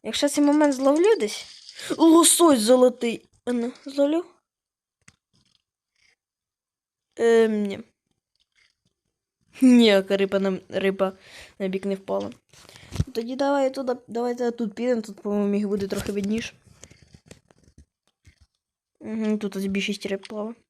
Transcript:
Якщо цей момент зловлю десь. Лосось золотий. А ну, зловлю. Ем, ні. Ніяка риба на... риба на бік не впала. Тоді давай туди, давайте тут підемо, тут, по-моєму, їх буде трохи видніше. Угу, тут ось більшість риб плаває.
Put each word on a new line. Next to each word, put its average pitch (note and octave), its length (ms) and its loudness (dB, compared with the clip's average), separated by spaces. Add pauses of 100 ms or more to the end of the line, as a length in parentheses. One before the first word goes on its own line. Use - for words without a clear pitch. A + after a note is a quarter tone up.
Якщо C#4+ 260 -2
цей D4 140 0
момент D4 300 2
зловлю D4+ 460 2
десь. - 260 -6 (520)
Лосось D#4+ 600 6
золотий. B3 720 2 (160)
А B3 60 -6
ну, A#3+ 200 -4 (140)
зловлю. C#4+ 400 -2 (3000)
Ем, A3+ 480 2
ні. G3+ 160 -8 (1800)
Ніяка G#3+ 560 6
риба G3 220 0
на... F#3+ 200 -2 (100)
риба F#3+ 440 -2 (460)
на F#3+ 80 -4
бік F#3+ 180 -6
не G3 100 -4
впала. G3 360 -8 (840)
Тоді A#3 220 -6
давай C#4 380 0
туди, B3+ 220 -4 (120)
давайте A#3+ 440 -4
тут A#3 240 -8
підемо, A#3 260 -2
тут, G3+ 200 -16
по-моєму, G3+ 340 -2
їх G#3 120 -2
буде G3 200 -4
трохи G3+ 240 -6
видніше. G3+ 420 -4 (2500)
Угу, G#3+ 380 -4
тут G3+ 180 -8
ось G3 100 -8
більшість G3 400 -6
риб F#3+ 220 -8
плаває. G#3+ 280 -12 (140)